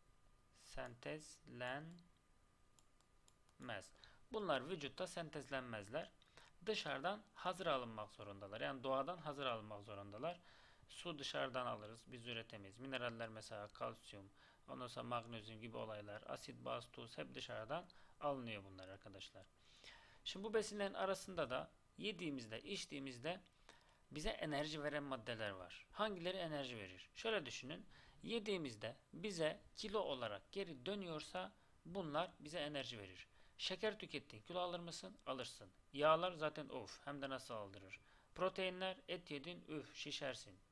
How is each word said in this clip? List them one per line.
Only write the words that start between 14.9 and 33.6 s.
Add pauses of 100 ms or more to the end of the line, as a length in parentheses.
magnezyum
gibi
olaylar,
asit,
baz,
tuz
hep
dışarıdan (340)
alınıyor
bunlar
arkadaşlar. (800)
Şimdi
bu
besinlerin
arasında
da (280)
yediğimizde,
içtiğimizde (720)
bize
enerji
veren
maddeler
var.
Hangileri
enerji
verir?
Şöyle
düşünün. (360)
Yediğimizde (160)
bize (160)
kilo
olarak
geri
dönüyorsa (320)
bunlar (100)
bize
enerji
verir. (300)
Şeker